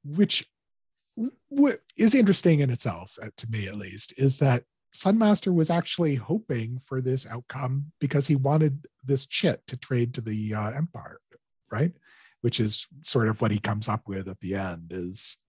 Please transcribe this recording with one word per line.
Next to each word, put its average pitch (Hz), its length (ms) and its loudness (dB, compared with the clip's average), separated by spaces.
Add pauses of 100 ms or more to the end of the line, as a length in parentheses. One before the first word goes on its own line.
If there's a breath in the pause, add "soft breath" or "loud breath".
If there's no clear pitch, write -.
which 160 420 0 (1040)
w-, 277 280 4 (180)
is 226 180 6
interesting 185 460 6
in 135 100 2
itself, 92 520 -6
uh, 107 140 -12
to 117 140 -6
me 107 180 -4
at 104 80 -10
least, 98 440 -6
is 135 180 4
that 131 260 2 (280)
Sun 208 260 4
Master 208 340 4
was 160 180 2
actually 165 460 0
hoping 123 640 -4
for 131 220 -6
this 127 260 -2
outcome 131 720 -6
because 143 280 0
he 156 80 4
wanted 143 500 2 (180)
this 135 220 0
chit - 400 -2
to 127 100 -10
trade 120 380 -2
to - 60 -8
the, 107 340 -6
uh, 107 180 -4
Empire, - 480 -8 (500)
right? 165 220 0 (500 soft breath)
Which 120 180 0
is 107 260 0 (160)
sort 113 260 2
of 110 120 -2
what 110 100 2
he 104 80 0
comes 104 300 -4
up 107 180 -4
with 95 220 -8
at 92 120 -12
the 92 140 -6
end 87 380 -8
is 90 460 -4 (100)